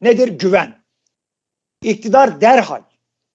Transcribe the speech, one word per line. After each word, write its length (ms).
Nedir? 260
Güven. 560
İktidar 580
derhal 400